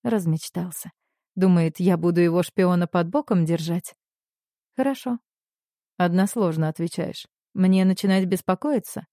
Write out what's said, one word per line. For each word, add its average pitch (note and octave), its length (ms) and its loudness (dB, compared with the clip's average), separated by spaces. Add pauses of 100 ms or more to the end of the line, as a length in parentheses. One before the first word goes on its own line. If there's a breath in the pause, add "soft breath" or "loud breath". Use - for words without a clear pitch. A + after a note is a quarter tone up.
Размечтался. F3+ 880 -4 (440)
Думает, F3 440 2
я F3+ 180 2
буду E3+ 240 2
его E3+ 200 2
шпиона F3+ 440 0
под E3+ 220 -2
боком G3 360 0
держать? E3 500 -4 (800)
Хорошо. C4 440 -4 (800)
Односложно F3 720 0
отвечаешь. - 580 -6 (260)
Мне F#3 320 4
начинать F#3+ 400 2
беспокоиться? F#3+ 880 -4